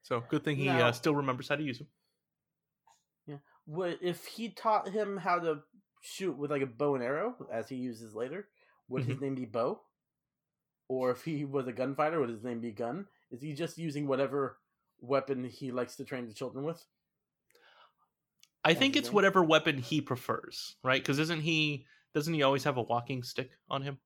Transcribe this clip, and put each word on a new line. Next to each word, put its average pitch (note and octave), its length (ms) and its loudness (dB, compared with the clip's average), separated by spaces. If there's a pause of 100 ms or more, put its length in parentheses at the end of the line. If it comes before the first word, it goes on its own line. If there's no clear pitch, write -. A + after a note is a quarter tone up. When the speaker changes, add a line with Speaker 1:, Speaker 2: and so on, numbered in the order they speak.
Speaker 1:
So A#2 260 -2
good D3 140 2
thing D3+ 140 2
he, C#3 100 2
Speaker 2:
Now B2 200 6
Speaker 1:
uh, A#2 40 8
still D3 240 2
remembers C3+ 340 0
how D3 60 4
to D3+ 80 -4
use B2+ 160 -4
them. - 80 -16 (1400)
Speaker 2:
Yeah. D3 120 -12 (280)
What F3 360 -2
if F3 240 -2
he A3 240 -8
taught G#3+ 380 2
him G3+ 300 -2
how F3+ 220 2
to D#3+ 200 0 (420)
shoot F3 360 -4
with, C#3+ 140 -4
like, C#3+ 100 0
a C3+ 40 2
bow C#3 300 2
and B2 80 -2
arrow, E3 320 -2 (160)
as A2 160 -4
he C3+ 80 -8
uses A2+ 400 -8
later? C3+ 320 -6 (400)
Would B2+ 160 0
his B2 120 0
Speaker 1:
Mm-hmm. C3+ 100 -6
Speaker 2:
name C3+ 100 -2
be B2+ 100 -6
Bo? A#2+ 360 -2 (1040)
Or B2+ 240 2
if - 140 -4
he D3 180 -2
was C#3 240 0
a B2 60 -6
gunfighter, C#3 480 0
would A#2+ 80 2
his A2 160 -8
name A#2 160 -4
be A#2 100 -6
Gun? B2 360 -4 (240)
Is B2 100 -12
he D3+ 120 -6
just E3 240 -6
using D3 300 -4
whatever C3+ 500 0 (440)
weapon C3+ 420 0
he B2+ 280 -8
likes B2 260 -4
to C3+ 80 -10
train B2 240 -8
the G#2 40 -16
children C3 300 -8
with? E3 180 -6 (1800)
Speaker 1:
I D#3 80 6
Speaker 2:
As E3+ 60 4
Speaker 1:
think C4+ 180 4
Speaker 2:
his C#4+ 60 4
Speaker 1:
it's A#3 80 -4
Speaker 2:
name? G#3 60 -2
Speaker 1:
whatever F#3+ 280 8
weapon D#3 340 6
he C#3 220 0
prefers, - 840 -6
right? C3 180 4
'Cause C#3 160 0
isn't D#3+ 220 0
he, D3+ 440 0 (280)
doesn't D#3+ 200 0
he D3+ 100 2
always C3+ 200 4
have C#3 140 2
a A#2+ 40 0
walking A#2+ 420 -2
stick C3+ 280 -6 (180)
on C3+ 120 -2
him? C#3 240 -8